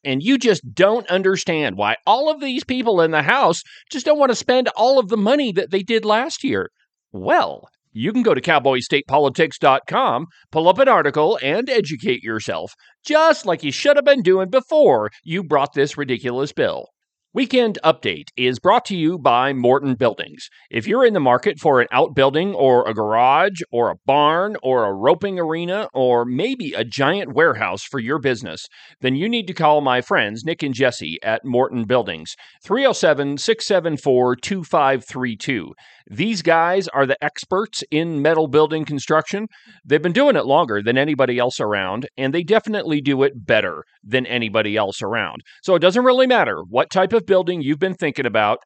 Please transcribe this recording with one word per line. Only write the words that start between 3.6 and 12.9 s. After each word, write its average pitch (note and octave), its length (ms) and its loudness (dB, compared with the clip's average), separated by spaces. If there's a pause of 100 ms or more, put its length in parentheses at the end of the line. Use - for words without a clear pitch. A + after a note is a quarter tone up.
just C4 140 -8
don't D4+ 140 2
want C4+ 100 4
to A3 60 0
spend B3+ 400 0
all C4 240 2
of G3+ 80 0
the A3 100 -2
money B3 360 0
that E3 180 -4
they G3 100 0
did A3 240 -2
last A3+ 380 -2
year, G2 260 -2 (420)
well, F#2 560 -2 (240)
you A#2+ 220 -6
can B3 80 0
go F#3 140 2
to B2+ 40 -2
cowboy C3+ 420 2
state C#3+ 260 -2
politics D3 500 0
dot C3+ 300 2
com, E3+ 400 -2 (240)
pull E3 180 2
up F#3 80 4
an C4+ 100 4
article, D#3 540 2
and E3+ 260 -2
educate D3 540 -2
yourself, G#2+ 500 -6 (320)